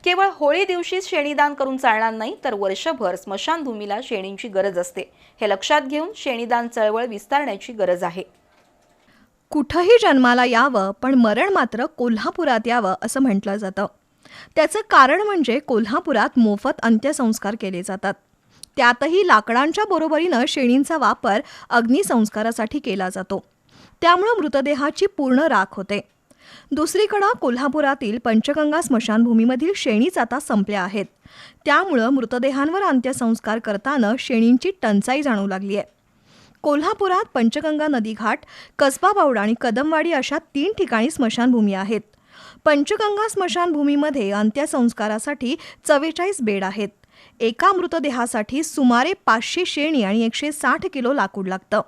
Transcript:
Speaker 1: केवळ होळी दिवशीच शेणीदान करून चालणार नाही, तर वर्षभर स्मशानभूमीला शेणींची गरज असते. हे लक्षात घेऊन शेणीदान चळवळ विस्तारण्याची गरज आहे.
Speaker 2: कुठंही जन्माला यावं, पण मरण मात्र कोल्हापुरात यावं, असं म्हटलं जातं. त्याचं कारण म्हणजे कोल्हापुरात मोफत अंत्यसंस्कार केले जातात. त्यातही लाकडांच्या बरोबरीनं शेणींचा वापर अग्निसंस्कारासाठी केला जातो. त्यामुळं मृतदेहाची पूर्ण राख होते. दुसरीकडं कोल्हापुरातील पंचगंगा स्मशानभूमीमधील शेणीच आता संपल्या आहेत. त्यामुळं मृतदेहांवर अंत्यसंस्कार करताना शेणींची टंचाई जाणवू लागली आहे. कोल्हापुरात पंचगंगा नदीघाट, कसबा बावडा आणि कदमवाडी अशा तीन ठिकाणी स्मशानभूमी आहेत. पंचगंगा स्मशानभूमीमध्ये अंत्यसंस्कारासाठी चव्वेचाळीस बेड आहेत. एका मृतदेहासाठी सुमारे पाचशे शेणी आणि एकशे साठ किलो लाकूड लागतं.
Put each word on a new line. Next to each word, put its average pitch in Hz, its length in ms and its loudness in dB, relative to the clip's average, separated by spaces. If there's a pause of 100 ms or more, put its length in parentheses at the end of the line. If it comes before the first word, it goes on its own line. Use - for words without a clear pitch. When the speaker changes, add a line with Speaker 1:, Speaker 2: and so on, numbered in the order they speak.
Speaker 1:
केवळ 359 280 2
होळी 311 320 0
दिवशीच 370 440 -4
शेणीदान 294 460 0
करून 269 220 -4
चालणार 226 360 0
नाही, 220 320 -8
तर 254 100 -2
वर्षभर 202 640 -4
स्मशानभूमीला 208 880 -6
शेणींची 196 460 -8
गरज 190 300 0
असते. 180 240 -6 (380)
हे 214 80 0
लक्षात 240 340 2
घेऊन 294 340 -4
शेणीदान 240 520 -2
चळवळ 226 380 0
विस्तारण्याची 240 640 -4
गरज 185 320 0
आहे. 175 180 -6 (1300)
Speaker 2:
कुठंही 349 520 4
जन्माला 254 420 4
यावं, 240 460 2 (120)
पण 262 120 0
मरण 247 380 4
मात्र 262 340 0
कोल्हापुरात 240 800 -2
यावं, 226 360 0
असं 240 180 -4
म्हटलं 202 360 0
जातं. 196 300 -6 (680)
त्याचं 320 240 2 (100)
कारण 302 320 6
म्हणजे 339 360 0
कोल्हापुरात 240 800 0
मोफत 226 440 2
अंत्यसंस्कार 226 800 0
केले 190 220 -6
जातात. 196 320 -6 (640)
त्यातही 285 500 2
लाकडांच्या 269 580 2
बरोबरीनं 320 640 0
शेणींचा 269 480 2
वापर 226 440 0 (300)
अग्निसंस्कारासाठी 233 1080 0
केला 190 300 -4
जातो. 190 360 -8 (560)
त्यामुळं 370 380 4
मृतदेहाची 294 680 0
पूर्ण 269 340 0
राख 233 320 2
होते. 202 280 -6 (680)
दुसरीकडं 403 720 0
कोल्हापुरातील 269 760 0
पंचगंगा 285 640 0
स्मशानभूमीमधील 233 960 2
शेणीच 254 420 0
आता 247 220 -2
संपल्या 202 420 -2
आहेत. 196 220 -6 (600)
त्यामुळं 294 440 2
मृतदेहांवर 269 760 0
अंत्यसंस्कार 240 760 -2
करताना 220 600 -2
शेणींची 240 520 2 (120)
टंचाई 240 400 0
जाणवू 214 240 0
लागली 196 300 -6
आहे. 202 100 -4 (760)
कोल्हापुरात 370 600 0 (100)
पंचगंगा 302 520 0
नदीघाट, 220 520 -2 (400)
कसबा 285 340 2
बावडा 294 280 2
आणि 220 200 0
कदमवाडी 302 520 0
अशा 277 260 -2 (160)
तीन 302 240 0
ठिकाणी 247 320 0
स्मशानभूमी 233 640 2
आहेत. 202 260 -4 (640)
पंचगंगा 415 640 2
स्मशानभूमीमध्ये 294 1040 0
अंत्यसंस्कारासाठी 233 1300 -2 (300)
चव्वेचाळीस 320 540 0
बेड 202 240 -2
आहेत. 202 240 -6 (520)
एका 233 320 2
मृतदेहासाठी 262 880 -4
सुमारे 262 500 2 (140)
पाचशे 233 380 0
शेणी 302 380 -2
आणि 214 220 0
एकशे 294 280 -4
साठ 294 400 -2
किलो 269 200 -2
लाकूड 196 360 -4
लागतं. 190 400 -2